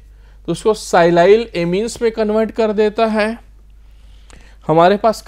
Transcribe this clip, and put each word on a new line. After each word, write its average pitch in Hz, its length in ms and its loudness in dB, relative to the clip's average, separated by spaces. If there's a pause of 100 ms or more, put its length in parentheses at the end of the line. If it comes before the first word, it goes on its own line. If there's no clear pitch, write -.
(460)
तो 165 60 -6
उसको 214 220 -2
silyl 185 720 2 (100)
एमीन्स 180 460 -4
में 226 100 -2
कन्वर्ट 220 400 -2
कर 220 220 -2
देता 214 320 0
है। 220 340 -4 (1300)
हमारे 170 300 4
पास 214 300 -2